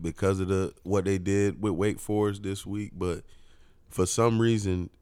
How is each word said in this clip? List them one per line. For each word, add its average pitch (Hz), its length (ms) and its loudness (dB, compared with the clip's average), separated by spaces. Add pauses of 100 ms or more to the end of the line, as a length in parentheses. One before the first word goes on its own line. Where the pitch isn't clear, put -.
because 95 400 0
of 92 80 -2
the, 95 240 0 (100)
what 95 220 0
they 98 140 2
did 98 440 2
with 104 120 0
Wake 98 260 0
Forest 104 420 0
this 98 240 -6
week. 101 300 -8
But 87 260 -4 (680)
for 92 180 0
some 113 340 2
reason, 101 500 0 (120)